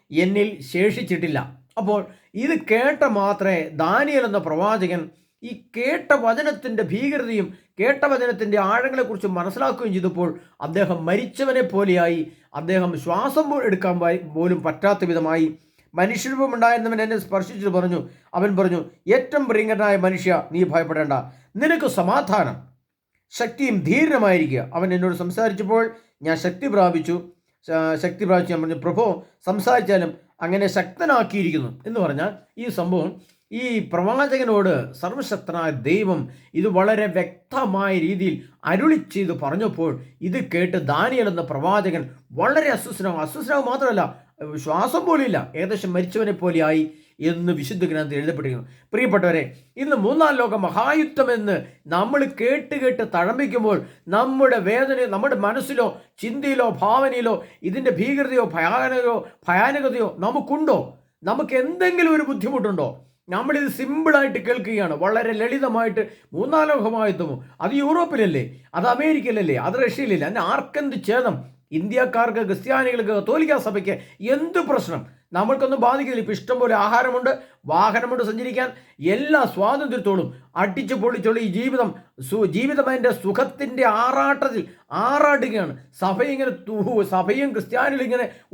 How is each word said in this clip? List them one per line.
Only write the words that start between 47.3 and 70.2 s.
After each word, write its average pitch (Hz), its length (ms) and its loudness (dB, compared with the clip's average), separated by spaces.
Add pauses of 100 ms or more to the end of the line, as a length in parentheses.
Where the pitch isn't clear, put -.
എന്ന് 175 280 0
വിശുദ്ധ 170 320 -4
ഗ്രന്ഥത്തിൽ 147 300 -4
എഴുതപ്പെട്ടിരിക്കുന്നു. 143 460 -4 (260)
പ്രിയപ്പെട്ടവരെ, 185 500 2 (400)
ഇന്ന് 285 120 0 (120)
മൂന്നാം 302 340 4
ലോക 226 140 0 (100)
മഹായുദ്ധമെന്ന് 247 880 2 (400)
നമ്മൾ 226 240 2 (220)
കേട്ട് 285 420 0
കേട്ട് 254 200 0 (120)
തഴമ്പിക്കുമ്പോൾ 214 600 0 (400)
നമ്മുടെ 254 420 4 (120)
വേദന, 262 280 2 (160)
നമ്മുടെ 220 320 0
മനസ്സിലോ 240 400 0 (360)
ചിന്തയിലോ 247 460 0 (140)
ഭാവനയിലോ 240 540 2 (320)
ഇതിൻ്റെ 254 320 0
ഭീകരതയോ 262 440 2 (120)
ഭയാനകയോ, 240 600 2 (300)
ഭയാനകതയോ 240 600 2 (180)
നമുക്കുണ്ടോ? 269 520 2 (520)
നമുക്ക് 269 320 -2
എന്തെങ്കിലും 349 540 2
ഒരു 302 160 0
ബുദ്ധിമുട്ടുണ്ടോ? 196 560 -2 (440)
നമ്മളിത് 277 440 0
സിമ്പിളായിട്ട് 277 720 2
കേൾക്കുകയാണ്, 208 560 0
വളരെ 220 360 2
ലളിതമായിട്ട്. 233 640 0 (320)
മൂന്നാം 277 360 2
ലോക 262 260 2
മഹായുദ്ധമോ? 175 400 -2 (280)
അത് 202 160 -2
യൂറോപ്പിലല്ലേ, 285 640 2 (340)
അത് 190 140 0
അമേരിക്കയിലല്ലേ, 240 640 0 (120)
അത് 185 160 -2
റഷ്യയിലല്ലേ? 220 440 0